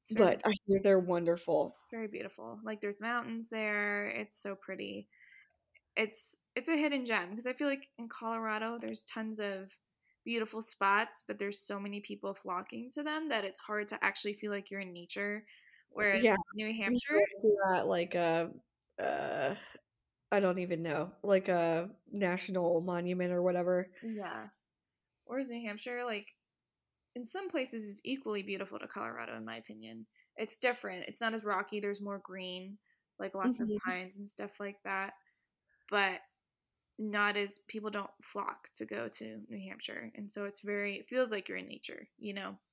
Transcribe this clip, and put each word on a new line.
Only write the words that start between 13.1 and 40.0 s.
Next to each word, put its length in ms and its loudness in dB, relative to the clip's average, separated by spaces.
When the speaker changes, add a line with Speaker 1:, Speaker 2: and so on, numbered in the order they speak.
Speaker 1:
that 160 0
it's 140 -6
hard 300 -4
to 160 -2
actually 300 0
feel 160 -4
like 200 -6
you're 100 -6
in 120 -10
nature, 520 -4
whereas 360 6
Speaker 2:
Yeah. 80 8
Speaker 1:
New 200 -2
Speaker 2:
You 140 4
Speaker 1:
Hampshire 120 -4
Speaker 2:
feel 100 8
like 220 2
you're 320 6
at, 120 4
like, 280 2
a, 380 4
uh, 560 0
I 80 6
don't 200 4
even 240 -2
know, 300 0
like 260 6
a 460 4
national 680 2
monument 520 0
or 100 4
whatever. 480 4
Speaker 1:
Yeah. 460 -6
Whereas 240 -4
New 160 -6
Hampshire, 400 -4
like, 220 -4
in 100 -6
some 240 -4
places, 400 -4
it's 160 -12
equally 380 -4
beautiful 360 -6
to 80 -10
Colorado, 500 -6
in 80 -10
my 120 -8
opinion. 500 -14
It's 220 -6
different, 480 -2
it's 140 -8
not 140 0
as 100 -4
rocky, 340 -2
there's 220 -2
more 180 -6
green, 600 -10
like, 160 -4
lots 260 2
of 80 0
Speaker 2:
Mm-hmm. 180 0
Speaker 1:
pines 300 -4
and 120 -12
stuff 300 -10
like 260 -6
that, 300 -4
but 320 4
not 380 2
as, 220 -2
people 220 -6
don't 200 -6
flock 520 -8
to 100 -6
go 240 -6
to 400 -10
New 200 -10
Hampshire, 460 -10